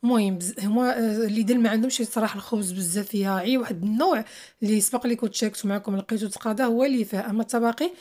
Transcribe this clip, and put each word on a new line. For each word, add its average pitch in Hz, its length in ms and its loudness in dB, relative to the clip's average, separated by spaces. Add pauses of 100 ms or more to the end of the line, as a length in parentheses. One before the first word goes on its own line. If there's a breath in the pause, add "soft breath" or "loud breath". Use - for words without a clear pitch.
المهم 214 340 4
بز-، 180 220 -8
هما، 240 380 2
آه، 220 200 0
اللي 220 260 0
دل 247 160 4
ما 226 100 6
عندهمش 226 320 2
صراحه 214 360 -2
الخبز 196 340 -2
بزاف 190 360 -4
فيها، 196 240 0
عي 190 260 2
واحد 202 260 -4
النوع 247 420 2 (380 loud breath)
اللي 214 180 4
سبق 247 260 0
لي 233 80 2
كنت 226 180 -4
شاركت 214 320 -4
معكم 202 300 -2
لقيتو 208 320 -4
تقاضى 214 360 -2
هو 240 200 2
اللي 262 220 2
فيها، 208 240 -4
اما 220 120 0
التباقي 233 600 0